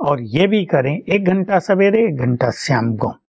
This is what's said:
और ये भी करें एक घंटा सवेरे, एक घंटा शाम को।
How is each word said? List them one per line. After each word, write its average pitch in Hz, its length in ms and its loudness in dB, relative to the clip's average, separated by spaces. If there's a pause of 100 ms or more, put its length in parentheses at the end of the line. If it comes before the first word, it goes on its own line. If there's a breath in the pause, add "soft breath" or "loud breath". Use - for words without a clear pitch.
और 143 200 -2
ये 120 260 0
भी 202 180 0
करें 147 340 0
एक 202 260 -2
घंटा 190 340 0
सवेरे, 202 460 2
एक 170 120 -2
घंटा 123 340 0
शाम 113 460 -2
को। - 180 -4 (160)